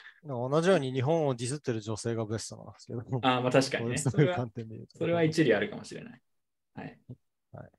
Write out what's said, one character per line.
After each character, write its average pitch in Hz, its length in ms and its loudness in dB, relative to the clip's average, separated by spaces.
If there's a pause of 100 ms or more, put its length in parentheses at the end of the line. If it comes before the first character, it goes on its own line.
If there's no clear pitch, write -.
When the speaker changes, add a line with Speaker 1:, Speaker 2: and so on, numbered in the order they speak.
(220)
Speaker 1:
で 151 120 -10
も 123 160 -4
同 156 100 4
じ 170 80 2
よ 190 80 8
う 151 40 4
に 131 120 -2
日 131 80 0
本 156 260 2
を 131 80 2
デ 117 120 -6
ィ - 20 -2
ス 139 60 -4
っ 151 60 -6
て 127 120 -2
る 110 80 -2
女 107 160 -4
性 117 180 -4
が 110 120 -2
ベ 107 120 -2
ス - 120 -10
ト 113 80 -14
な 110 60 -16
ん - 100 -20
で - 40 -20
す - 100 -20
け 120 40 -10
ど。 120 80 -6 (220)
Speaker 2:
あ 127 160 4
ー、 - 20 -2
ま 123 80 0
あ - 20 -2
確 135 200 4
か 117 80 0
に 117 100 -2
ね。 120 80 0
Speaker 1:
そ - 180 0
う 156 80 4
い 135 80 4
う - 40 0
観 123 160 -4
点 113 180 -10
で 110 60 -14
言 120 100 -14
う - 20 -18
と。 - 120 -20
Speaker 2:
そ 165 80 -2
れ 170 80 2
は、 170 60 4
そ - 20 4
れ - 40 6
は 156 40 4
一 160 140 4
理 110 100 6
あ 101 60 2
る 104 100 -2
か - 60 -8
も 107 80 -12
し - 100 -14
れ - 100 -14
な - 100 -18
い。 - 60 -20 (540)
は - 100 -12
い。 - 140 -14 (540)
Speaker 1:
は - 120 -16
い。 - 140 -20